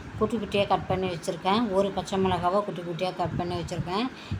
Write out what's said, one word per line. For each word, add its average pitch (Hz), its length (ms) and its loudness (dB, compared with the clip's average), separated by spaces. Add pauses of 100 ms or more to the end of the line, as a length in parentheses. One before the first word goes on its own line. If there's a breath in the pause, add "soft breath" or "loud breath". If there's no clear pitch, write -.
(200 loud breath)
குட்டி 220 220 2
குட்டியாக 202 300 0
கட் 185 180 2
பண்ணி 185 220 0
வச்சுருக்கேன். 185 500 0 (140)
ஒரு 196 120 4 (100)
பச்சை 190 260 -2
மிளகாவை 180 440 4
குட்டி 175 200 -6
குட்டியாக 175 320 -2
கட் 165 200 0
பண்ணி 175 200 -2
வச்சுருக்கேன். 180 480 -2 (320 loud breath)